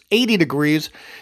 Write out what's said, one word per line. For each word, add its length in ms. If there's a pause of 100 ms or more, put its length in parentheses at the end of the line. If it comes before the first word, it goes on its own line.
(120)
eighty 240
degrees, 540 (320)